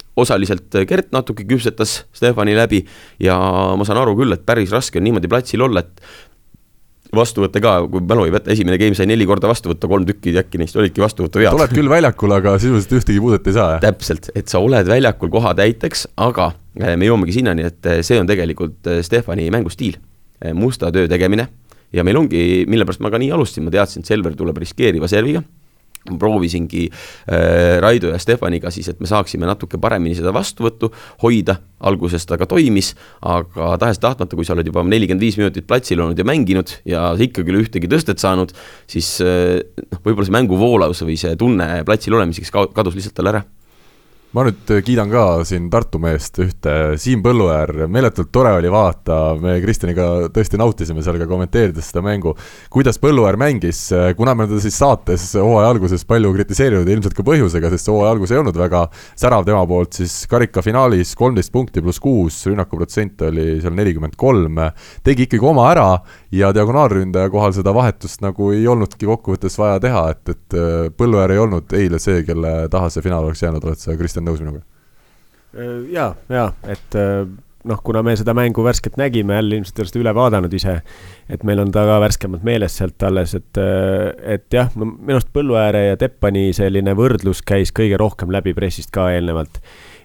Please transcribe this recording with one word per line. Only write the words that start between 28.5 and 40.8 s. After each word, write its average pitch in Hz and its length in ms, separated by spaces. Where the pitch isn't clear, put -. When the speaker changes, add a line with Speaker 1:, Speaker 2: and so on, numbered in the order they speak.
Speaker 1:
siis, 87 160
et 87 160
me - 20
saaksime 92 400
natuke 90 320
paremini 87 380
seda 87 160
vastuvõttu 113 560
hoida. 110 360
Alguses 87 420
ta 85 140
ka 87 80
toimis, 123 460
aga 85 520
tahes-tahtmata, 113 560
kui 85 80
sa 87 80
oled 82 160
juba 85 160
nelikümmend 98 400
viis 101 100
minutit 95 300
platsil 110 320
olnud 82 180
ja 90 60
mänginud 98 480
ja 82 240
sa 101 160
ikkagi 90 240
ei 95 60
ole 110 100
ühtegi 85 240
tõstet 139 320
saanud, 92 320
siis, - 320
äh, 90 400
noh, - 160
võib-olla 101 240
see 110 80
mängu 98 240
voolavus 92 400